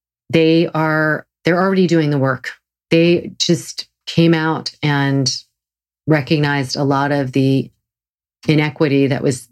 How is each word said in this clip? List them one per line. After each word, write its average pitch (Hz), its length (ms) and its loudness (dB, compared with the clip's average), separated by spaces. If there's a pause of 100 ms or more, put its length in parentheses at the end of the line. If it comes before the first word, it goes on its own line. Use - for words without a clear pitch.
(300)
they 160 380 2
are, 156 580 -2 (180)
they're 175 160 2
already 190 280 2
doing 156 220 2
the 147 80 0
work. 131 340 -2 (380)
They 170 480 2
just - 500 -4 (180)
came 165 280 2
out 160 480 -4
and 139 480 0 (760)
recognized 143 680 0
a 143 80 -2
lot 139 260 0
of 139 220 -2
the 135 380 0 (760)
inequity 147 640 0
that 135 140 -2
was - 300 -4